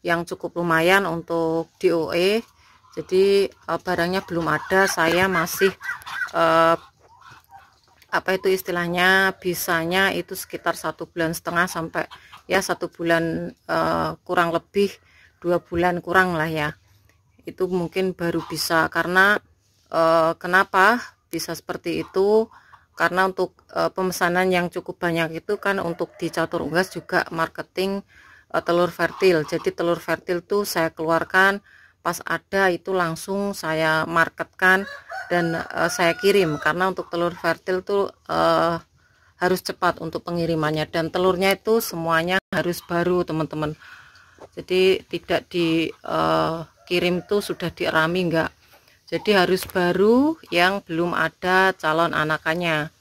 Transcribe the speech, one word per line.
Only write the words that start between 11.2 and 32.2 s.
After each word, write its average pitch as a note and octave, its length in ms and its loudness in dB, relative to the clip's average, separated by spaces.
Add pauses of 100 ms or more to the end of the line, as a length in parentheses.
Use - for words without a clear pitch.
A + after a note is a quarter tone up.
setengah F3 320 -2
sampai E3 400 -6 (400)
ya F#3+ 160 2
satu F3 240 -4
bulan, E3 640 -2
eh, E3 580 -2 (140)
kurang E3+ 320 0
lebih G3 400 -2 (480)
dua F3 160 0
bulan F3 400 -2
kurang F3+ 400 2
lah D#3 80 0
ya. D#3 240 -2 (720)
Itu F#3 240 -4
mungkin F3+ 480 -2
baru E3+ 320 -2
bisa D#3+ 400 0
karena, F#3 480 2 (540)
eh, E3 480 4
kenapa F#3+ 640 4 (300)
bisa E3 180 -8
seperti E3 560 -6
itu? G#3+ 400 2 (480)
Karena F3 320 0
untuk, F#3 320 -4 (160)
eh, E3 160 0
pemesanan F#3 640 0
yang F3 160 0
cukup - 320 -10
banyak E3 400 -2
itu G#3 160 -4
kan G3 240 -2
untuk E3+ 320 -6
di E3 160 -6
Catur E3 320 -4
Unggas D#3+ 320 -2
juga E3+ 400 -4
marketing, F3+ 640 -4 (560)
eh, E3+ 80 0
telur E3+ 320 2
fertil. E3+ 480 2
Jadi E3+ 320 -4
telur E3+ 240 -2
fertil E3+ 480 -4
tuh G3+ 160 -2
saya E3 320 -2
keluarkan E3 640 2 (480)
pas E3+ 160 -4